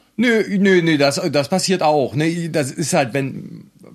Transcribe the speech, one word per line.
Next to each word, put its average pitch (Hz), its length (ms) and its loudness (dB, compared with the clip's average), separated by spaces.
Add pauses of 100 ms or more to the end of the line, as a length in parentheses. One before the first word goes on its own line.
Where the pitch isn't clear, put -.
(160)
Nö, 226 280 2 (140)
nö, 185 240 4
nö, 160 160 2
das, 139 240 0 (100)
das 143 180 0
passiert 180 340 0
auch. 143 320 2
Nee, 165 340 -2
das 151 220 -2
ist 165 220 -4
halt, 135 200 0
wenn, - 560 -8 (260)